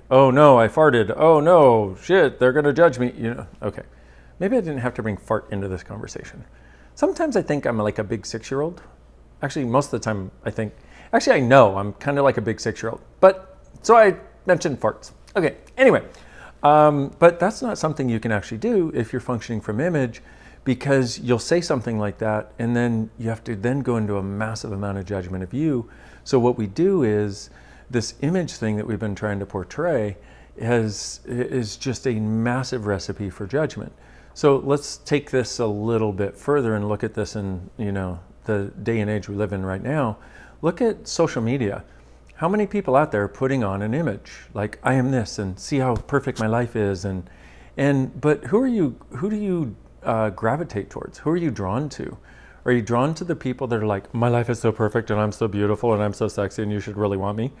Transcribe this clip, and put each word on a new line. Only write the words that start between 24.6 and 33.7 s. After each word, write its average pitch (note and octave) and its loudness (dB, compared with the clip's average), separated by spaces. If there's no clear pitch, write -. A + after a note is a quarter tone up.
amount G2 -6
of F#2+ -8
judgment F#2 -6
of F#2 -12
you. C3+ -2
So - 0
what B2 2
we G#2+ -2
do D#3+ 2
is G#2 0
this A#2+ -4
image E3 -2
thing G#2+ -2
that G#2+ -4
we've G#2+ -4
been G#2 -4
trying G2+ -4
to G2 -6
portray G#2+ -4
has, A2+ -2
is A#2+ -4
just C3 -6
a A#2+ 0
massive A2+ -2
recipe G2 -4
for G2+ -10
judgment. C3+ -4